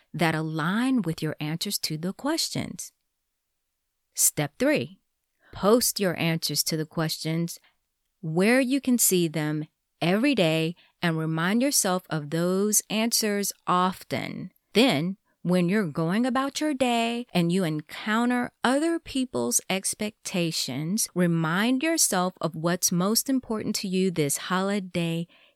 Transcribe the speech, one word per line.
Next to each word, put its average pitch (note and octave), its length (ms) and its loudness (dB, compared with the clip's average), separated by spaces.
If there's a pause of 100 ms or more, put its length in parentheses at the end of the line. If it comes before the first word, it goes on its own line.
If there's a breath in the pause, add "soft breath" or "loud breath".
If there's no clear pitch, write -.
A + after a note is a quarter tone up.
(120 soft breath)
that D#3+ 220 2
align F3 680 0
with D#3+ 200 -4
your D#3 160 -2
answers D#3+ 420 -4
to - 160 -6
the F3 160 -6
questions. - 800 -4 (1200)
Step - 440 0
three, B3+ 400 0 (540 soft breath)
post A3 480 2
your F#3 180 0
answers E3 460 0
to E3 120 -2
the D#3 100 -2
questions D#3+ 720 -4 (600 soft breath)
where F#3+ 400 2
you C4 200 0
can B3 180 2
see F3 300 2
them D3+ 380 -2 (360)
every A3 320 2
day D#3+ 400 2 (260 soft breath)
and E3 160 0
remind D#3+ 460 0
yourself F#3 480 2
of D3 180 -4
those F#3 640 0
answers G#3+ 600 0 (160)
often. F3 840 -2 (240)
Then, F#3+ 420 2 (260)
when F3 280 2
you're G3+ 160 2
going E3 400 0
about C4 340 -2
your D4+ 140 0
day A#3+ 580 0
and E3+ 180 2
you F#3 140 2
encounter A3+ 880 -2 (100)
other D4+ 360 2
people's B3 600 -2 (100)
expectations, F3 1400 -2
remind F3+ 680 2
yourself G#3 580 2
of D#3+ 140 -2
what's E3+ 380 0
most G3 380 0
important A3 460 -2
to G#3 120 -6
you F#3 220 2
this D3+ 260 0
holiday F#3 920 -2 (300 soft breath)